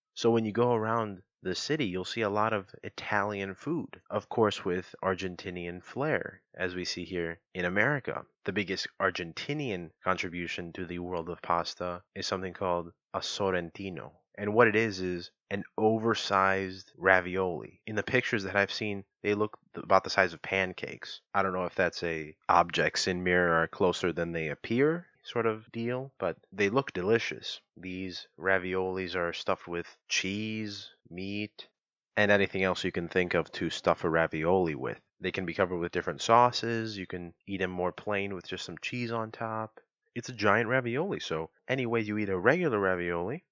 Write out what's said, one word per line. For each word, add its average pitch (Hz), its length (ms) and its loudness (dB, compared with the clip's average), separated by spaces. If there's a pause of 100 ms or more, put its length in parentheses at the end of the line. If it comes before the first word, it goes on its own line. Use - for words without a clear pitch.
(140)
So - 160 4
when 113 140 4
you 107 80 -2
go 120 200 2
around 110 500 -2 (200)
the 92 120 -2
city, 151 300 -2
you'll 92 220 -4
see - 160 -4
a 104 80 0
lot 107 240 2
of 98 280 -6
Italian 101 720 -2
food, - 540 -6
of - 220 -4
course 107 340 2
with 90 380 -2
Argentinian 90 800 -4
flair, 123 580 -4 (140)
as 90 200 -4
we 90 120 -4
see - 180 -6
here 85 340 -4 (140)
in 90 140 -2
America. 113 580 0 (200)
The 101 80 -2
biggest 92 340 -4 (120)
Argentinian 92 920 -4 (120)
contribution 87 680 -4
to 92 140 -10
the 87 140 -8
world 87 280 -6
of 87 140 -10
pasta 87 600 -2 (120)
is 98 120 -8
something 92 280 -4
called 87 380 -2 (200)
a 95 80 -4
sorrentino. 90 920 -4 (240)
And 104 180 -2
what 117 140 10
it 104 80 4
is, 107 240 2
is 90 300 -4 (200)
an 98 140 -4 (120)
oversized 98 1200 2
ravioli. 90 920 2
In 110 80 -6
the 104 80 2
pictures 120 420 0
that 95 120 -4
I've 101 160 4
seen, 101 320 -6 (180)
they 104 120 2
look 104 240 -2 (160)
th-, 87 100 -10
about 95 180 6
the 92 80 -8
size 92 220 4
of 80 80 -14
pancakes. - 800 -4 (140)
I 98 80 4
don't 95 100 0
know 90 140 -2
if - 80 -10
that's 87 280 0
a 80 320 -4 (140)
objects 85 580 4
in 90 160 0
mirror 87 400 6
are 82 60 0
closer 87 440 2
than 85 200 -2
they 82 160 -4
appear 147 580 0 (160)
sort 113 240 -2
of 110 260 -2
deal, 123 460 -6
but 87 180 -2 (160)
they 101 160 2
look 120 240 0
delicious. - 680 0 (160)
These 92 500 -8 (120)
raviolis 92 760 0
are 85 180 0
stuffed - 340 -4
with 85 200 -6 (220)
cheese, 104 800 -4 (180)
meat, 101 580 -8 (480)
and 104 160 6
anything 98 320 4
else 92 220 2
you 90 80 -2
can 85 160 -4
think 90 240 2
of 82 200 2
to 85 180 -2
stuff - 340 2
a 87 60 0
ravioli 82 640 2
with. 60 240 -6 (220)
They 92 120 -4
can 95 140 -4
be 82 80 -4
covered 90 240 0
with 85 140 -4
different 85 280 -4
sauces. 113 800 2
You 92 80 -8
can 87 260 -10 (140)
eat 95 160 -4
'em 92 80 0
more 90 220 -2
plain 101 420 -4
with 87 120 -10
just - 200 -8
some 87 160 -12
cheese 120 300 -6
on 113 180 -4
top. 110 500 -8 (340)
It's - 140 -8
a 127 60 -10
giant 107 340 6
ravioli, 127 520 0
so 80 300 -4 (160)
any 131 200 0
way 117 160 0
you 107 160 -2
eat 104 100 -2
a 95 100 0
regular 131 400 2
ravioli, 92 720 0